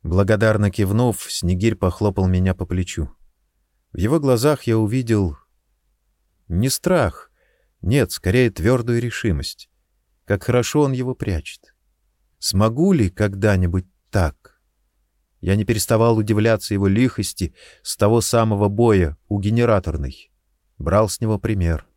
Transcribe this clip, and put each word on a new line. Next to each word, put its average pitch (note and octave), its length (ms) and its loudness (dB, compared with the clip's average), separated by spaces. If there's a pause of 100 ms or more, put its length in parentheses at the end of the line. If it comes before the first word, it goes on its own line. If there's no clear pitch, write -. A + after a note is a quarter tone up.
Благодарно G2+ 640 2
кивнув, G#2+ 640 -2
Снегирь F2+ 440 0
похлопал F#2+ 520 -2
меня F#2 260 0
по F#2 120 -6
плечу. F2 440 -6 (840)
В - 40 -12
его A#2+ 220 0
глазах C3+ 440 2
я A2+ 140 0
увидел... G#2+ 600 0 (1080)
Не G2 220 0
страх, D3+ 640 -2 (500)
нет, A#2 300 0
скорее A#2 400 0
твёрдую A#2 500 0
решимость. G2 680 -6 (560)
Как G2+ 180 -4
хорошо B2 380 0
он C#3 100 2
его B2+ 240 -6
прячет. - 580 -8 (640)
Смогу A#2 560 0
ли A2 160 2
когда-нибудь F#2+ 760 0 (260)
так? - 500 -4 (760)
Я F#2+ 160 0
не G#2 100 0
переставал A2+ 520 2
удивляться G#2+ 580 0
его G2 120 0
лихости G2+ 680 0 (260)
с - 160 -10
того A2 240 4
самого G#2+ 480 0
боя G2+ 480 2 (100)
у G#2 120 -4
генераторной. G2+ 920 -2 (460)
Брал G2 320 0
с - 100 -8
него A2 200 -2
пример. E2+ 580 -2